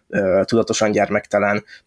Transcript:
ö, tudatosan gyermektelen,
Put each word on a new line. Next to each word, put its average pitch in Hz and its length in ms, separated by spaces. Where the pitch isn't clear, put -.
ö, 98 380
tudatosan 110 460
gyermektelen, 104 720